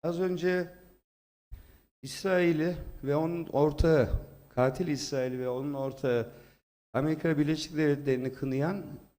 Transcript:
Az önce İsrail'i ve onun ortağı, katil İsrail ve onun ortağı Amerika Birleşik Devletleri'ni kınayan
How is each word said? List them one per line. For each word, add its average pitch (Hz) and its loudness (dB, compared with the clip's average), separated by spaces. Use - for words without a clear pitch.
Az 170 -4
önce 180 0
İsrail'i 170 2
ve 143 0
onun 165 -2
ortağı, 147 4
katil 135 0
İsrail 131 -2
ve 127 -2
onun 139 -4
ortağı 131 0
Amerika 156 0
Birleşik 156 0
Devletleri'ni 139 2
kınayan 143 -2